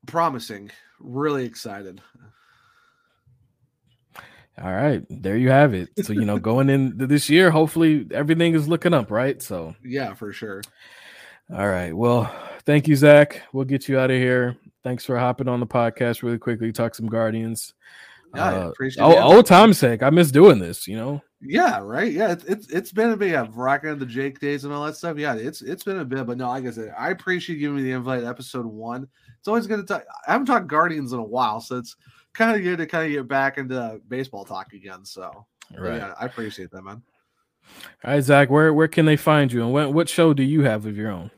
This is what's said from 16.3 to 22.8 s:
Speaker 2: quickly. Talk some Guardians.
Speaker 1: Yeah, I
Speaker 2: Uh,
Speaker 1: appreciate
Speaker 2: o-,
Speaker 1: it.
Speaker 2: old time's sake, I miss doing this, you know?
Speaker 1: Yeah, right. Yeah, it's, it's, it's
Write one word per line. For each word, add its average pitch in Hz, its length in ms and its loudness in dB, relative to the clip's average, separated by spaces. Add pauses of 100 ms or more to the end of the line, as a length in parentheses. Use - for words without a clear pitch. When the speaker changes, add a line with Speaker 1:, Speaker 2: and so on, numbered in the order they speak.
Speaker 2:
quickly. 113 340 -6
Talk 117 220 -4
some 110 120 -8
Guardians. 113 680 -4 (600)
Speaker 1:
Yeah, 143 100 -4
I 185 180 0
Speaker 2:
Uh, 85 80 -6
Speaker 1:
appreciate 131 340 -6
Speaker 2:
o-, 151 60 8
Speaker 1:
it. 170 100 10
Speaker 2:
old 175 260 10
time's 196 320 8
sake, 117 240 2
I 131 60 4
miss 160 220 4
doing 147 280 10
this, 87 300 -8
you 101 80 -8
know? 139 240 -8 (220)
Speaker 1:
Yeah, 160 400 0
right. 135 280 -4
Yeah, 175 220 -2
it's, 170 120 -8
it's, 196 260 -8
it's 170 220 -8